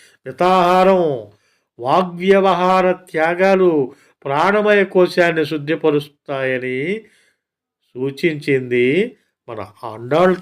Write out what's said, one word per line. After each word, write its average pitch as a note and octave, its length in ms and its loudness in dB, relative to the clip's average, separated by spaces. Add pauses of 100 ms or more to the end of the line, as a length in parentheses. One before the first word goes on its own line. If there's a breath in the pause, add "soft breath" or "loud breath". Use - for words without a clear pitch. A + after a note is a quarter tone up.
(260 soft breath)
మితాహారం, F#3 760 2 (800)
వాగ్వ్యవహార F#3 1120 0
త్యాగాలు F3 1000 0 (340 loud breath)
ప్రాణమయ G3+ 580 2
కోశాన్ని E3+ 640 0
శుద్ధిపరుస్తాయని D3 1600 -4 (920 soft breath)
సూచించింది C3+ 1200 -2 (340 soft breath)
మన G#2+ 160 -12 (180)
ఆండాళ్ B2 580 0